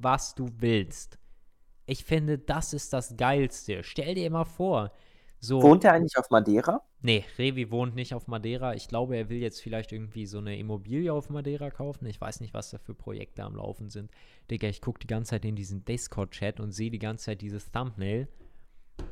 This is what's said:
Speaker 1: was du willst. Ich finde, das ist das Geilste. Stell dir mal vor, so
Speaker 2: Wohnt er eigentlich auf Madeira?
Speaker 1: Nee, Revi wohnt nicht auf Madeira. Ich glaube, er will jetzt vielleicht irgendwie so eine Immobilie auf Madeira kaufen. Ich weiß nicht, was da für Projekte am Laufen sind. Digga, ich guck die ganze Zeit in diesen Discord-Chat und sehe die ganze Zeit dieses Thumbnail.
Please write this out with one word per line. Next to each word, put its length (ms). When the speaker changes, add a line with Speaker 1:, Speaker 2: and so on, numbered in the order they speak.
Speaker 1:
was 320
du 100
willst. 600
Ich 180
finde, 340
das 340
ist 200
das 240
Geilste. 680
Stell 320
dir 160
mal 140
vor, 480
so 200
Speaker 2:
Wohnt 240
er 100
eigentlich 240
auf 120
Madeira? 520
Speaker 1:
Nee, 200
Revi 360
wohnt 240
nicht 180
auf 140
Madeira. 460
Ich 120
glaube, 300
er 120
will 100
jetzt 220
vielleicht 300
irgendwie 340
so 140
eine 180
Immobilie 560
auf 180
Madeira 400
kaufen. 360
Ich 140
weiß 200
nicht, 140
was 160
da 80
für 160
Projekte 480
am 140
Laufen 340
sind. 220
Digga, 160
ich 120
guck 200
die 80
ganze 220
Zeit 140
in 120
diesen 280
Discord-Chat 760
und 100
sehe 220
die 80
ganze 240
Zeit 160
dieses 320
Thumbnail. 560